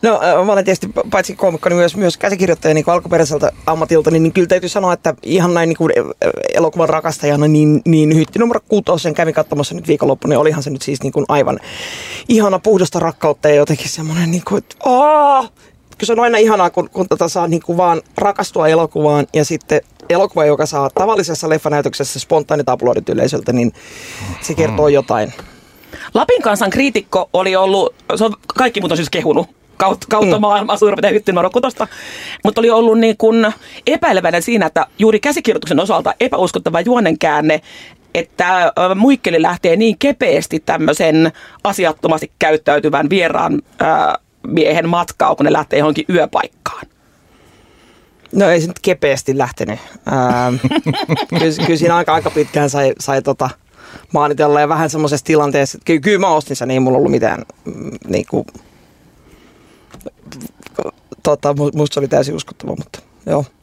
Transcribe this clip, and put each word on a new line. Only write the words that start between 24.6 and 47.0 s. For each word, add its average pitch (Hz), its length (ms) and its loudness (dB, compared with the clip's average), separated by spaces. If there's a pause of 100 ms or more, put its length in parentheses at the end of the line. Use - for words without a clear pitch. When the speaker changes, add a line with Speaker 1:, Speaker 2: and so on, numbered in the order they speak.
Speaker 2:
Mm. 143 60 4
Speaker 1:
jotain. 117 400 0 (800)
Speaker 3:
Lapin 370 280 2
kansan 208 280 0
kriitikko 226 640 -2
oli 185 220 0
ollut, 190 400 2 (200)
se 214 100 2
on, 214 80 -2 (140)
kaikki - 340 -2
muut 170 100 -4
on 160 60 0
siis 165 120 -4
kehunut 156 380 0 (300)
kaut-, 190 320 -2
kautta 214 260 2
Speaker 1:
Mm. 208 60 0
Speaker 3:
maailmaa 208 360 0
suurin 202 180 2
piirtein 185 200 0
Hytti 208 160 0
numero 180 180 0
kutosta, 247 380 -2 (560)
mutta 214 180 0
oli 233 80 4
ollut 226 300 4
niin 226 180 2
kuin 220 360 2 (340)
epäileväinen 190 540 0
siinä, 208 240 0
että 160 220 -2 (120)
juuri 214 200 4
käsikirjoituksen 262 600 -2
osalta 185 400 0
epäuskottava 180 600 -2
juonenkäänne, 160 800 0 (540)
että, 180 500 0 (260)
ö, 190 40 0
Muikkeli 196 460 2
lähtee 170 340 2
niin 220 240 2
kepeästi 170 680 0
tämmöisen 160 640 2 (320)
asiattomasti 165 760 -2
käyttäytyvän 147 680 0
vieraan, 165 440 0 (280)
ö, - 40 0 (640)
miehen 160 420 0
matkaan, 165 460 -2
kun 147 100 0
ne 147 80 2
lähtee 151 260 0
johonkin 151 300 0
yöpaikkaan. - 760 -4 (1500)